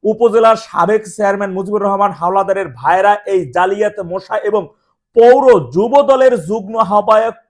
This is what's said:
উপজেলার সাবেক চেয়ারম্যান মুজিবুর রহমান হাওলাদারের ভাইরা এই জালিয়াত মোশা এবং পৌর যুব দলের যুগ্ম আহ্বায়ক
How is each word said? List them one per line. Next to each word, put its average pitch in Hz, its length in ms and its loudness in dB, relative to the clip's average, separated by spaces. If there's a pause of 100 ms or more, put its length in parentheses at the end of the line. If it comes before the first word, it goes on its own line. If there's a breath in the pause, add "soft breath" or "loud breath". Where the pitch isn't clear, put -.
উপজেলার 220 600 2
সাবেক 208 360 -2 (140)
চেয়ারম্যান 196 420 -4
মুজিবুর 202 280 -6
রহমান 196 260 0
হাওলাদারের 185 560 -4 (120)
ভাইরা 190 340 2 (200)
এই 185 80 0 (140)
জালিয়াত 202 440 -2
মোশা 185 360 -10 (140)
এবং 208 140 -2 (520)
পৌর 247 280 6 (300)
যুব 220 280 0
দলের 262 320 4 (160)
যুগ্ম 196 240 -8 (120)
আহ্বায়ক 214 500 0 (140)